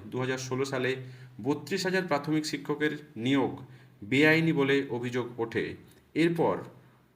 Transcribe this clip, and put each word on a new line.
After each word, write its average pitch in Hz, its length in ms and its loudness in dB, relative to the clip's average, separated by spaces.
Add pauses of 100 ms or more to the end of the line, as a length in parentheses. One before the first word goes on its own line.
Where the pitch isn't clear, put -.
দু 113 120 -6
হাজার 127 200 -2
ষোলো 127 260 -2
সালে 131 320 -2 (460)
বত্রিশ 147 420 -2
হাজার 185 220 2
প্রাথমিক 151 400 0
শিক্ষকের 147 460 -2 (240)
নিয়োগ 120 360 2 (520)
বেআইনি 156 480 6
বলে 139 240 4 (140)
অভিযোগ 120 500 -4
ওঠে। 113 240 -2 (500)
এরপর 156 420 2 (600)